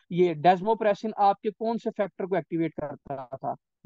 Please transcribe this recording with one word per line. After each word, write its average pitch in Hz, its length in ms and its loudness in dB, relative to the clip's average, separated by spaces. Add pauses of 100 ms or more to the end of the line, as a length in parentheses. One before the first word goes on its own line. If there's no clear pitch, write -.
(100)
ये 175 240 4
desmopressin 202 840 2
आपके 202 320 2
कौन 226 280 -4
से 220 120 -6
factor 196 360 -4
को 185 100 -2
activate 165 440 -2
करता 135 460 -10 (100)
था, 127 180 -6 (320)